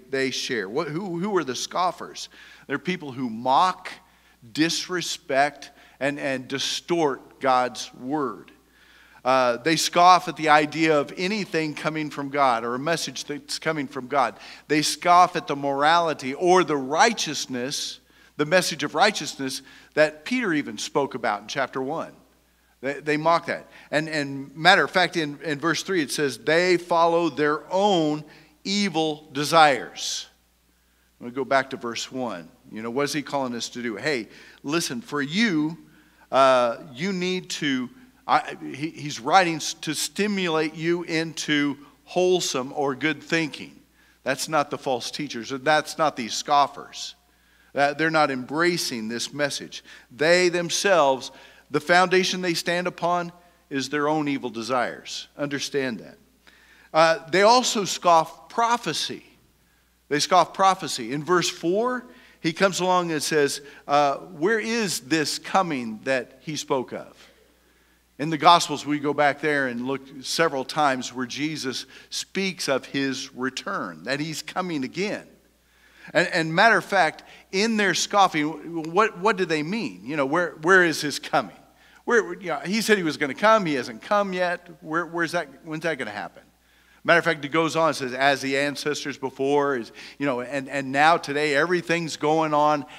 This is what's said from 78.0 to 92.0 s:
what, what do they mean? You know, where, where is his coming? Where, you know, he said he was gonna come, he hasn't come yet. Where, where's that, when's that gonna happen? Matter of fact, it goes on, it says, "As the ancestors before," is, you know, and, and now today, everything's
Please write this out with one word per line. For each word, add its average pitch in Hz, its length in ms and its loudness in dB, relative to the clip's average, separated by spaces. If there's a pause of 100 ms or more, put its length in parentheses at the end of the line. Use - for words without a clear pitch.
what, 196 260 2
what 196 180 0
do 185 100 0
they 160 180 0
mean? 151 400 -6
You 143 120 -6
know, 139 100 2
where, 165 240 0 (120)
where 180 220 6
is 160 160 0
his 143 180 -4
coming? 120 380 -2 (480)
Where, 190 300 2
you 185 140 -10
know, 156 100 -4
he 196 240 -2
said 214 160 4
he 180 60 -2
was 147 120 0
gonna 131 180 -2
come, 214 300 6
he 156 100 0
hasn't 120 280 -6
come 202 320 0
yet. 180 340 -4 (140)
Where, 160 240 -2
where's 165 260 -4
that, 165 160 -4 (160)
when's 156 200 -8
that 160 140 0
gonna 110 120 -6
happen? 101 320 -10 (600)
Matter 165 160 6
of 160 60 0
fact, 156 200 -2
it 143 40 -8
goes 156 260 0
on, 160 160 2
it 135 40 -2
says, 127 200 -6
"As 135 280 2
the 135 160 0
ancestors 143 600 -4
before," 139 580 0
is, 110 160 -8 (260)
you 143 80 -4
know, 123 140 -2
and, 131 280 -6
and 135 240 -6
now 156 240 6
today, 147 380 -2
everything's 165 600 0